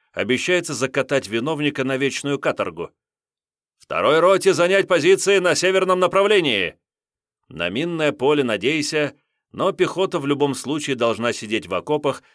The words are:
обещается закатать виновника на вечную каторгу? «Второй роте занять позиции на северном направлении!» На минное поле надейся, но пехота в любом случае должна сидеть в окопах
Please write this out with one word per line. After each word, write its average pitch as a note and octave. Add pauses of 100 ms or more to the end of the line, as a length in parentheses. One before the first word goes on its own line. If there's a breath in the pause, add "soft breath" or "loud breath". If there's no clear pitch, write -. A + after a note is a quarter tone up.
(140 soft breath)
обещается C#3
закатать C3
виновника C#3
на C3+
вечную C#3
каторгу? F2+ (840)
«Второй A2
роте F#3
занять F3+
позиции F#3
на F3+
северном F#3
направлении!» F3 (720)
На E2
минное D#3
поле C#3+
надейся, C#3 (360)
но F#3+
пехота F#3
в C#3
любом C#3
случае C#3+
должна A#2
сидеть G#2+
в F#2
окопах C#3+ (120)